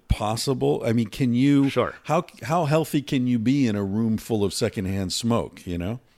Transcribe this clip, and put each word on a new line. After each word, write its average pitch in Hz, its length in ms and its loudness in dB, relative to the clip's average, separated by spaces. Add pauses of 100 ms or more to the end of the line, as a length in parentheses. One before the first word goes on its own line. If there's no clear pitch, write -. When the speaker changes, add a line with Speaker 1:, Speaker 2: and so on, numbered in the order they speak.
Speaker 1:
possible? 127 760 0
I 117 80 0
mean, 117 140 0
can 123 260 -2
you, 139 360 4
Speaker 2:
Sure. 110 340 0
Speaker 1:
how, 165 220 0 (180)
how 160 220 0
healthy 156 360 2
can 127 260 -2
you 123 120 2
be 131 280 2
in 104 100 0
a 101 60 -2
room 110 340 0
full 107 260 -2
of 95 100 0
secondhand 98 600 -2
smoke, 113 520 -2
you 87 120 -4
know? 101 220 -6 (180)